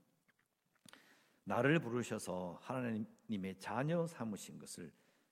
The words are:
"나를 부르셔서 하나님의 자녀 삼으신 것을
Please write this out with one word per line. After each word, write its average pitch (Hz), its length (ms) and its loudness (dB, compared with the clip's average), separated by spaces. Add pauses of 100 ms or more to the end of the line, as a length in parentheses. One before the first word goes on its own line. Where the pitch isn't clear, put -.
(1400)
"나를 131 360 6
부르셔서 104 800 -2
하나님의 110 960 -2
자녀 151 480 2
삼으신 104 520 -6
것을 78 340 -12 (400)